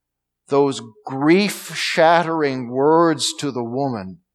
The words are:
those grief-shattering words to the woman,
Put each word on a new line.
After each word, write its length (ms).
those 340
grief-shattering 1600
words 720
to 120
the 120
woman, 600